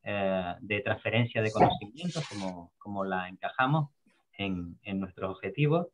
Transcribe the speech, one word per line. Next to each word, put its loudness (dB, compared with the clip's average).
eh, 0
de 0
transferencia 2
de 2
conocimientos, 0
como, -6
como -4
la -2
encajamos 0
en, -4
en -4
nuestros -6
objetivos. 2